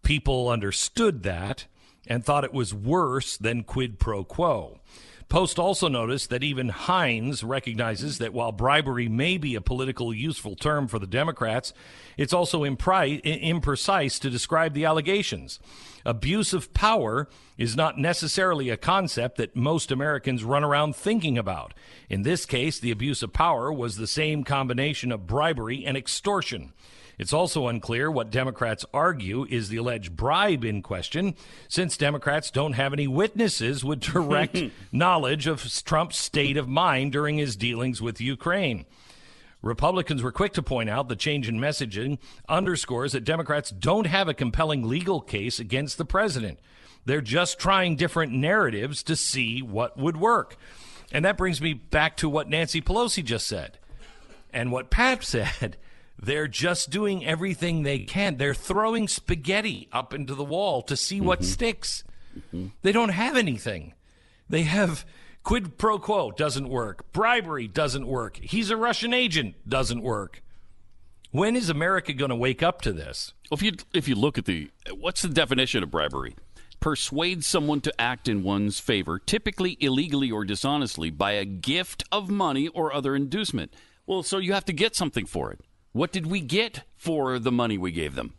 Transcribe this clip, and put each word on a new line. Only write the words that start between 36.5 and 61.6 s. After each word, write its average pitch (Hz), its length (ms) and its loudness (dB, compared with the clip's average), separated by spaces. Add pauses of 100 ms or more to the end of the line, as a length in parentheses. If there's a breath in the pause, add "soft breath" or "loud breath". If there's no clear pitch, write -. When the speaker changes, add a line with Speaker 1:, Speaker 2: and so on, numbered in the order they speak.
Speaker 1:
of 135 120 0
mind 139 420 2
during 147 260 0
his 139 200 0
dealings 117 440 -2
with 113 200 -4
Ukraine. 135 640 -2 (760 loud breath)
Republicans 147 600 0
were 127 80 -2
quick 196 220 0
to 160 100 -2
point 117 260 -2
out 123 200 -2
the 120 80 -4
change 143 320 -2
in 113 100 -2
messaging 131 600 -2 (300 loud breath)
underscores 156 640 0
that 127 120 -4
Democrats 151 460 0
don't 170 360 2
have 180 220 2
a 147 60 0
compelling 135 540 2
legal 165 320 0
case 107 380 -4
against 127 400 -4
the 170 60 -2
president. 131 560 0 (440 loud breath)
They're 143 160 2
just 143 380 0
trying 180 380 4
different 156 360 0
narratives 139 720 2
to 156 120 0
see 123 460 -2
what 113 360 -2
would 156 200 0
work. 208 380 2 (540 loud breath)
And 147 140 0
that 202 140 4
brings 180 220 0
me 160 120 0
back 151 460 2
to 160 100 0
what 151 200 0
Nancy 160 320 0
Pelosi 202 440 0
just 113 240 -2
said 80 300 -6 (760 loud breath)
and 120 180 -2
what 120 200 -4
Pat 247 340 4
<laughs> - 0 -
said. 107 520 -2 (440 soft breath)
They're 147 280 -2
just 165 420 0
doing 196 340 0
everything 165 600 0
they 139 160 0
can. 190 380 -2
They're 139 140 2
throwing 214 540 0
spaghetti 175 840 -2
up 127 200 -4
into 135 220 -6
the 135 100 -6
wall 156 380 0
to 139 140 -2
see 196 240 -2
what 185 200 4
Speaker 2:
Mm-hmm. 185 80 0
Speaker 1:
sticks. - 560 -2 (320 loud breath)